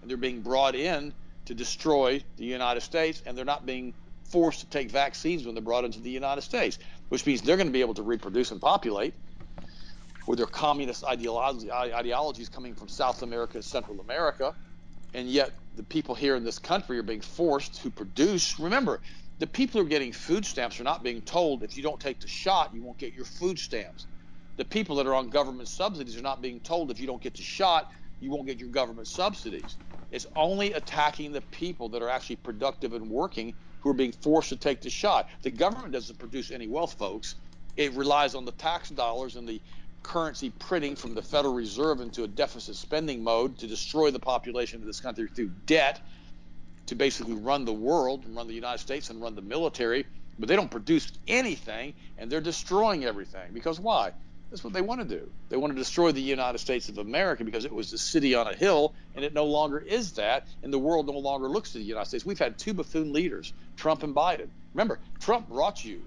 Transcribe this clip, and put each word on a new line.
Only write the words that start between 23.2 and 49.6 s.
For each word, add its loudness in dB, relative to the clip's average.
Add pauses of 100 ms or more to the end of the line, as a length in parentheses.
food -2
stamps." -6 (500)
The -2
people 0
that 4
are 4
on 2
government 2
subsidies -2
are -8
not -2
being -6
told, -2
"If -6
you -4
don't -4
get -8
the -10
shot, 4 (280)
you -6
won't -4
get -6
your -8
government -2
subsidies." -2 (360)
It's -6 (100)
only 4
attacking 0
the -4
people -6
that -2
are -2
actually -2
productive -2
and -6
working -2 (260)
who 2
are 6
being 2
forced 4
to -2
take 0
the -6
shot. 4 (140)
The 0
government 0
doesn't -6
produce -8
any -8
wealth, -2
folks. -6 (420)
It 2
relies 4
on -6
the -4
tax -2
dollars -2
and -8
the -6 (420)
currency -2
printing 0
from -6
the -2
Federal 2
Reserve 0
into -4
a -4
deficit -2
spending -2
mode 4
to -8
destroy 2
the -2
population -2
of -8
this -8
country -4
through -2 (140)
debt, 6 (840)
to -4
basically 2
run 2
the 0
world 2
and -8
run -6
the -8
United -4
States -6
and -10
run -6
the -10
military. 0 (320)